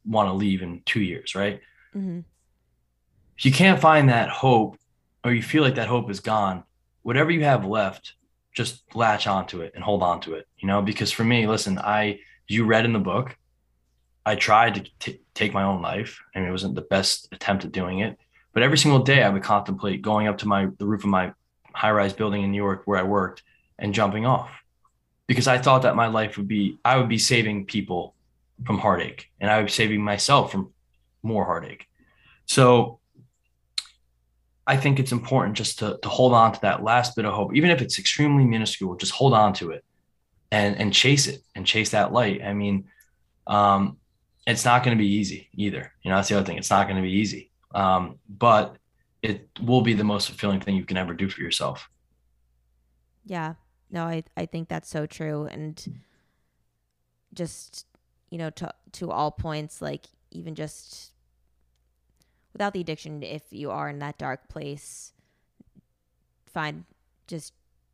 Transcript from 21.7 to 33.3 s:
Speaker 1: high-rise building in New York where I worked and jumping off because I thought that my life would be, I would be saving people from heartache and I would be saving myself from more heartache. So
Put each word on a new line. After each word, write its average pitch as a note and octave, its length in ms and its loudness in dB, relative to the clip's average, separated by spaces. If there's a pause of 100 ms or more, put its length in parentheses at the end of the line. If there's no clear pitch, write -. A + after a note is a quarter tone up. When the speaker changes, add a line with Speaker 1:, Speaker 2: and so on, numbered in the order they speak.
Speaker 1:
high-rise G#2 380 2
building G2+ 300 -2
in G2 80 -2
New G2 60 -2
York G2 300 -2
where G2 120 2
I F#2 60 0
worked F#2+ 400 -2 (340)
and G#2 160 -4
jumping G#2+ 320 0
off B2+ 240 0 (800)
because B2+ 180 2
I B2+ 120 4
thought C3 240 4
that B2 120 4
my A2+ 140 2
life A2 280 -2
would G2+ 120 -4
be, G2+ 360 0
I B2+ 120 4
would B2+ 120 2
be A2+ 100 0
saving G#2+ 480 0
people F2+ 500 -6 (500)
from G#2+ 120 0
heartache F2+ 520 -2 (100)
and G2 80 -2
I G#2+ 100 4
would G#2 80 0
be G2+ 60 -6
saving G#2+ 300 0
myself G#2 480 2
from G2 220 -6 (500)
more A2 220 -2
heartache. E2+ 420 -8 (600)
So B2 520 4 (1700)